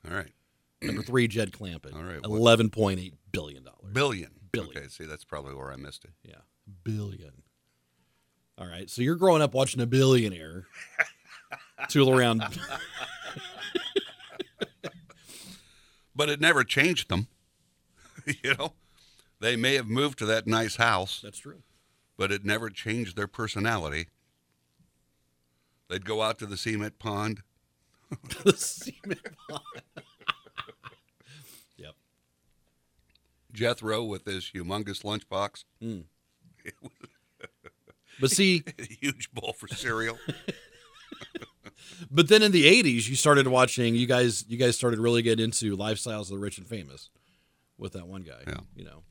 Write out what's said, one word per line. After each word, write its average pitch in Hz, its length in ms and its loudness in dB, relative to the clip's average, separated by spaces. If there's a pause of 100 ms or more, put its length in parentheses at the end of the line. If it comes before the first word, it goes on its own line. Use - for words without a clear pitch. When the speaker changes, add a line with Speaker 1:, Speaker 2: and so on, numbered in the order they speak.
Speaker 1:
All 85 80 -8
right. 85 160 -10 (500)
Speaker 2:
Number - 200 -6
three, 120 260 2
Jed 101 240 -2
Clampett. 82 420 -14
Speaker 1:
All 80 80 -12
right, 87 240 -10
what 107 100 -2
Speaker 2:
Eleven 113 340 6
point 98 280 2
eight 90 160 -12 (160)
billion 73 320 -8
dollars. 98 300 -18
Speaker 1:
Billion. 113 380 -2 (200)
Speaker 2:
Billion. 85 280 -6
Speaker 1:
Okay, 71 100 -14
see, - 160 -16
that's 76 200 -14
probably 69 300 -12
where 67 180 -12
I 67 40 -14
missed 69 280 -16
it. - 60 -20 (140)
Speaker 2:
Yeah. - 160 -20 (440)
Billion. 98 580 -10 (1160)
All 92 80 -16
right, 87 240 -16
so - 120 -8
you're 156 140 0
growing 170 260 6
up 135 120 2
watching 127 260 0
a 117 60 0
billionaire 107 800 2 (600)
<laughs> - 600 -16
tool 139 220 6
around. 120 320 4 (100)
<laughs> - 60 -10 (3500)
Speaker 1:
But 143 140 0
it 147 120 -2
never 151 240 6
changed 147 440 2
them. 95 240 -2
<laughs> - 40 -20 (1080)
You 135 140 2
know? 151 160 -8 (680)
They 117 160 0
may 127 180 2
have 127 140 0
moved 127 300 0
to 107 80 -4
that 110 200 0
nice 110 300 0
house. 104 460 2
Speaker 2:
That's 104 160 -18
true. - 240 -20 (560)
Speaker 1:
But 95 120 -2
it 101 140 -4
never 104 240 -2
changed 107 480 -6
their 101 100 -4
personality. 101 840 -4 (1800)
They'd 98 160 -8
go 110 160 -4
out 110 200 -2
to 110 60 -10
the 98 120 -10
cement 107 400 -4
pond. 107 440 -6 (680)
<laughs> - 340 -14
Speaker 2:
The 202 80 8
cement - 720 -6 (220)
pond. 151 140 -12 (340)
<laughs> - 80 -18 (1700)
Yep. 78 160 -20 (1600)
Speaker 1:
Jethro 113 520 -2
with 101 220 -8
his 95 280 -8
humongous 98 480 -8
lunchbox. 101 600 -6 (180)
Speaker 2:
Mm. 107 220 -10 (600)
Speaker 1:
<laughs> - 80 -14 (1500)
Speaker 2:
But 131 100 2
see 185 400 4
Speaker 1:
<laughs> - 80 -18
A 131 40 -12 (180)
huge 135 320 -8
bowl 113 220 -10
for - 140 -16
cereal. 113 540 -4
<laughs> - 60 -10 (1800)
Speaker 2:
But 147 180 6
then 214 140 10
in 208 100 6
the 156 140 8
eighties, 147 440 8
you 135 60 -2
started 139 320 6
watching, 127 460 4
you 120 120 2
guys, 123 420 2
you 117 80 -6
guys 123 200 4
started 117 220 0
really 117 240 4
getting 113 220 2
into 110 320 -2
Lifestyles 107 460 -4
of 90 60 -12
the 98 100 -8
Rich 101 200 -8
and 90 80 -18
Famous 76 440 -14 (680)
with 98 140 -10
that 90 140 -14
one 95 160 -14
guy, 64 240 -18
Speaker 1:
Yeah. 67 140 -10 (140)
Speaker 2:
you 90 100 -18
know. 73 260 -20